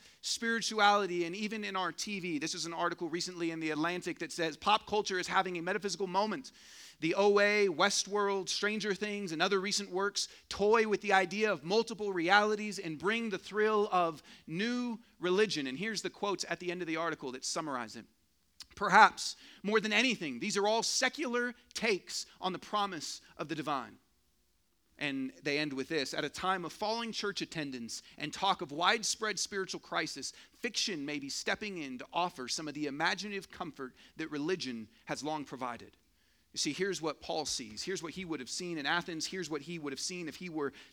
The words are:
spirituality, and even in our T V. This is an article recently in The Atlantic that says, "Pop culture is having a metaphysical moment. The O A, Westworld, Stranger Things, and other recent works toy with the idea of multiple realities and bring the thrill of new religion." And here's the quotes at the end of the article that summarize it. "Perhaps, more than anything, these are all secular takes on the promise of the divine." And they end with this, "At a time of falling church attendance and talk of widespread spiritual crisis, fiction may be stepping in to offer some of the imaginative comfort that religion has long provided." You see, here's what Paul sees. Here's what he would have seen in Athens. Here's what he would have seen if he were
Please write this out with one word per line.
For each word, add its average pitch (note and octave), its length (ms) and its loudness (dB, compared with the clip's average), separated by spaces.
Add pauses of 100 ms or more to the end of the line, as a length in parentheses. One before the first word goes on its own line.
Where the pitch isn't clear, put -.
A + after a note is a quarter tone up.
(200)
spirituality, G#3 1040 4
and E3+ 100 -4
even G#3+ 300 -4
in G3+ 100 -4
our F#3 160 0
T G3+ 300 -6
V. E3 180 0
This D#3+ 160 -2
is D#3+ 120 -4
an E3+ 60 -6
article E3+ 360 -2
recently E3+ 420 -2
in E3 80 -4
The D#3+ 120 0
Atlantic E3 500 0
that D#3 100 -6
says, D#3+ 260 -2
"Pop G#3 300 4
culture G3 320 0
is F3 80 -2
having F3+ 320 2
a - 20 -4
metaphysical G3 460 -2
moment. F#3 460 0 (480)
The E3 160 2
O G3+ 240 8
A, G#3 260 6
Westworld, G3 800 2
Stranger G#3 460 0
Things, G3+ 380 -4
and D#3+ 100 0
other F#3+ 180 4
recent G3 300 -2
works G3 380 -2 (200)
toy A3 380 6
with G3+ 140 2
the G3+ 140 4
idea F#3+ 380 4
of D3 120 -4
multiple G#3 480 0
realities G3+ 680 4
and E3+ 180 -6
bring A3 340 0
the F#3+ 60 -2
thrill G#3+ 540 2
of E3+ 320 2 (240)
new A#3 540 -2 (180)
religion." F3+ 480 2
And C3 100 -4
here's G#3 260 -4
the F#3 80 -4
quotes G3+ 380 -4
at E3+ 120 -4
the F3 100 -4
end F3+ 120 -6
of E3+ 40 -4
the D#3+ 120 -2
article D#3 340 -4
that B2+ 120 -10
summarize B2+ 520 -4
it. A2+ 100 -12 (680)
"Perhaps, G3 580 8 (300)
more G#3+ 160 2
than G#3+ 120 0
anything, G#3 460 2
these F3 180 -2
are G3+ 120 2
all A3 160 2
secular B3 720 0 (180)
takes - 500 -2 (160)
on F#3 120 0
the E3+ 80 -6
promise G3 600 -4 (160)
of D#3+ 120 -6
the D#3 80 -4
divine." C3+ 420 -4 (1000)
And C3+ 340 -2 (100)
they C#3+ 160 2
end D3+ 140 0
with C3 160 -2
this, D3+ 260 0
"At D#3 100 0
a D3 40 -2
time F#3 360 0
of D#3 80 -8
falling A3+ 380 -2
church G3+ 300 -4
attendance C#3 640 -6 (160)
and D3 140 -4
talk F#3+ 280 2
of C3 100 -6
widespread G3+ 680 0
spiritual G3 400 -6
crisis, D#3+ 520 -4 (280)
fiction G3 440 -2
may D3 140 -4
be C#3 100 -8
stepping G3 500 -4
in C3+ 200 -8
to - 140 -12
offer E3+ 340 -2
some D#3 220 -4
of C#3+ 60 -8
the D3 120 -4
imaginative F3+ 640 -2
comfort C3+ 460 -10 (200)
that D#3+ 120 -6
religion C#3+ 600 -4 (180)
has C3+ 180 -6
long D3+ 200 -4
provided." A#2+ 520 -10 (560)
You - 60 -6
see, D3+ 140 0
here's F3+ 300 -2
what D#3 180 -4
Paul E3 260 -4
sees. G#2+ 360 -6
Here's F3 200 -4
what D#3+ 100 -8
he F#3 120 -8
would D#3+ 140 -4
have B2+ 120 -10
seen F3 280 -6
in C#3 80 -4
Athens. E3 400 -2
Here's F3+ 240 -8
what D3+ 120 -4
he E3+ 140 -8
would D3 160 -6
have B2+ 60 -6
seen F3+ 300 -6
if C#3 80 -10
he F3+ 120 -10
were D3+ 240 -2 (200)